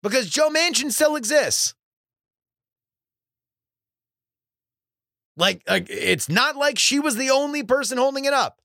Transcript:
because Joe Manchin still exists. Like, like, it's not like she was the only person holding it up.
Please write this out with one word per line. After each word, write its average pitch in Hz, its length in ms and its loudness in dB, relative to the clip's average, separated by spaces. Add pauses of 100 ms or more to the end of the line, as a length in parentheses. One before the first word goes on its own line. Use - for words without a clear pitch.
because 214 260 -2
Joe 302 220 2
Manchin 302 420 0
still 302 240 2
exists. 247 580 0 (3500)
Like, 180 320 0
like, 180 220 0
it's 185 400 -2
not 254 280 0
like 285 220 0
she 285 220 2
was 285 160 0
the 262 140 -2
only 285 320 0
person 254 340 0
holding 269 300 0
it 285 80 0
up. 208 300 -2